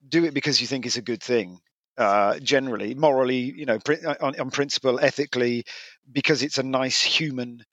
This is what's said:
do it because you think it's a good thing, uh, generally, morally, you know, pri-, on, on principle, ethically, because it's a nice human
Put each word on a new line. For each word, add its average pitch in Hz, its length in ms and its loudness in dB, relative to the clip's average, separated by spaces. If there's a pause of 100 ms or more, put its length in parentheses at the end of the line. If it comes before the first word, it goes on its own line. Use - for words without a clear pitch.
do 165 180 4
it 151 80 -2
because 139 260 2
you 120 80 -4
think 131 180 -4
it's 120 120 -2
a 120 40 -6
good 110 220 -6
thing, 95 360 0 (380)
uh, 104 420 4
generally, 127 560 0
morally, 131 420 4 (180)
you 151 100 -10
know, 113 140 2
pri-, 151 220 -2 (180)
on, 135 200 -2
on 131 120 -4
principle, 135 480 0
ethically, 123 640 0 (480)
because 135 320 0
it's 151 140 -4
a 135 60 -2
nice 131 380 0
human 123 720 -2